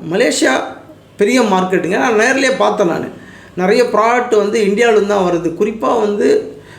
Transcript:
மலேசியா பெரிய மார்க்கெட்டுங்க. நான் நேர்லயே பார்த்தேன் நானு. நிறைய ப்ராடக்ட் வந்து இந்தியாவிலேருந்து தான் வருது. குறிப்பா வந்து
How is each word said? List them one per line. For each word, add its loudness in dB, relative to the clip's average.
மலேசியா 0
பெரிய 2
மார்க்கெட்டுங்க. 0
நான் 0
நேர்லயே 0
பார்த்தேன் 0
நானு. -4
நிறைய 2
ப்ராடக்ட் 0
வந்து 0
இந்தியாவிலேருந்து 2
தான் 0
வருது. -2
குறிப்பா -2
வந்து 0